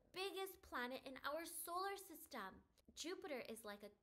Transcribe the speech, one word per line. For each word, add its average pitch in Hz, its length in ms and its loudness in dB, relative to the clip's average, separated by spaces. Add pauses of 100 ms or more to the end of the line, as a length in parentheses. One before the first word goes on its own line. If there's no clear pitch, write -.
(120)
biggest 381 480 -6
planet 254 480 -6
in 262 160 -10
our 311 240 -4 (160)
solar 381 320 -2
system. 247 560 6 (400)
Jupiter 339 560 -2
is 226 160 -6
like 208 160 -8
a 208 220 -14